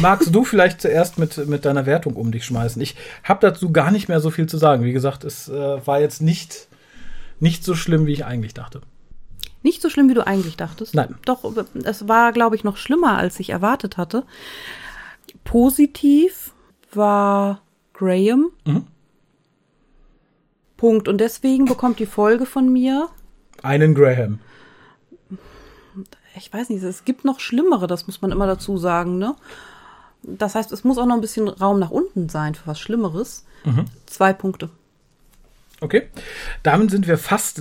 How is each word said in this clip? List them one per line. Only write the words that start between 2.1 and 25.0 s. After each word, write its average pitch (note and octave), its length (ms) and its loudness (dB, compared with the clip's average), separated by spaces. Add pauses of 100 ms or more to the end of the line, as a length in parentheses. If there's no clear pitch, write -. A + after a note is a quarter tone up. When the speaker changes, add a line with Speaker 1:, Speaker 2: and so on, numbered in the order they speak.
Speaker 1:
um A2+ 160 -4
dich A2+ 120 -6
schmeißen? A#2 380 -4
Ich - 140 -8 (260)
hab G3 180 0
dazu F3+ 320 2
gar D#3 180 2
nicht G3+ 180 0
mehr E3 120 2
so D#3 100 0
viel D#3+ 160 -2
zu D#3+ 120 -6
sagen. C#3+ 260 4
Wie B2 80 0
gesagt, C3 320 -4
es, - 240 -14
äh, C#3 380 -6
war C#3+ 140 2
jetzt D3 200 0
nicht, - 480 -4 (720)
nicht E3 240 0
so F3+ 100 -2
schlimm, E3 320 0
wie D3 60 0
ich C#3+ 140 -8
eigentlich A#2+ 260 -8
dachte. - 300 -16 (800)
Speaker 2:
Nicht - 180 2
so E4 80 -2
schlimm, C#4 220 6
wie B3+ 40 4
du A#3 120 2
eigentlich F#3 320 -2
dachtest? - 360 -8
Speaker 1:
Nein. D3 200 -2 (100)
Speaker 2:
Doch, B3+ 180 -2 (420)
es G#3 220 -6
war, A#3 280 4
glaub A#3 180 2
ich, A3 120 -2
noch G#3 120 -4
schlimmer, C#4+ 400 0
als - 240 -4
ich - 80 -12
erwartet G3+ 480 -4
hatte. G3+ 280 -4 (1200)
Positiv C#4+ 1080 2 (400)
war G3+ 720 0 (320)
Graham. G3+ 560 2 (160)
Speaker 1:
Mhm. - 200 0 (1900)
Speaker 2:
Punkt. A3 320 4
Und G3+ 80 0
deswegen C4 480 2
bekommt B3 360 0
die A3 40 -4
Folge G#3+ 400 2
von B3+ 260 0
mir C4 380 2 (540)
Speaker 1:
Einen D3+ 320 4
Graham. B2+ 460 4 (2000)